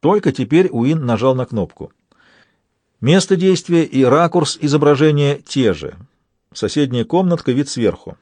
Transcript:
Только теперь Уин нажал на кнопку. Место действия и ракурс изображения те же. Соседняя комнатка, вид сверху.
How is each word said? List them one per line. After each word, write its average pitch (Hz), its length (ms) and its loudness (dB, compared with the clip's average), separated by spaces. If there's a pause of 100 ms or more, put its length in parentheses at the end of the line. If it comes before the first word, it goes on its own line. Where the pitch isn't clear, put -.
Только 180 320 0
теперь 143 400 0
Уин 139 320 -2
нажал 120 300 0
на 127 120 -4
кнопку. 92 460 -8 (1080)
Место 180 360 2
действия 170 480 0
и 135 180 0
ракурс 156 580 2
изображения 147 840 2
те 117 300 0
же. 71 220 -12 (560)
Соседняя 123 520 -2
комнатка, 170 480 -2
вид 139 160 -2
сверху. - 540 -4